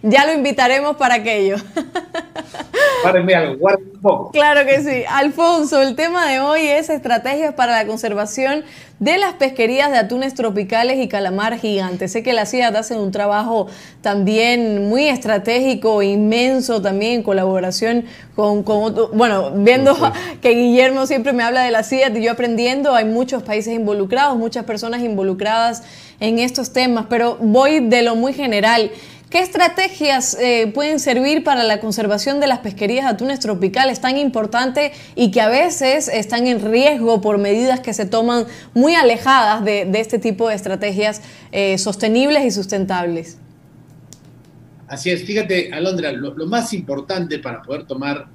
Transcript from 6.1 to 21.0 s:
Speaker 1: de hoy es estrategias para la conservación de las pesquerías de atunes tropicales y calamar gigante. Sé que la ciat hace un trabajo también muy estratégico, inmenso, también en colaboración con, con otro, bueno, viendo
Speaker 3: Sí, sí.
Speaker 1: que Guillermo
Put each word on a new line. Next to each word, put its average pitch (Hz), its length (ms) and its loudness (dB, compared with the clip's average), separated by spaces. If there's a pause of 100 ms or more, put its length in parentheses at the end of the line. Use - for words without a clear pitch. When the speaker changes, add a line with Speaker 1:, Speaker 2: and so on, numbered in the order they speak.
Speaker 1:
de 262 100 0
hoy 302 220 2
es 302 260 0
estrategias 277 680 -2
para 240 180 2
la 220 140 0
conservación 226 760 -4 (340)
de 330 200 2
las 381 160 0
pesquerías 262 560 0
de 262 80 2
atunes 247 360 -2
tropicales 226 640 -2
y 247 80 0
calamar 202 520 -4
gigante. 190 500 -4
Sé 233 140 -4
que 247 100 -2
la 214 140 0
ciat 240 280 0
hace 220 220 -4
un 196 160 -4
trabajo 208 560 -2 (320)
también 214 880 0
muy 262 180 2
estratégico, 220 960 0
inmenso, 226 800 0
también 202 320 -2
en 240 100 -2
colaboración 190 840 0 (280)
con, 208 280 0
con 208 220 0
otro, 220 280 0
bueno, 202 420 2
viendo 254 400 6
Speaker 3:
Sí, - 80 0
sí. - 380 -4
Speaker 1:
que 240 140 4
Guillermo 254 520 4